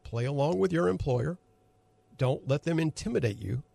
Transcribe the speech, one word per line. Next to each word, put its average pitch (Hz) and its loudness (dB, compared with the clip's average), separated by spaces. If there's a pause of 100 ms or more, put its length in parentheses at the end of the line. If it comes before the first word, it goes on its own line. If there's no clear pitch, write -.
play 117 -4
along 143 0
with 190 2
your 175 2
employer. 147 0 (800)
Don't 131 0
let 135 0
them 165 0
intimidate 156 0
you. 107 -4 (120)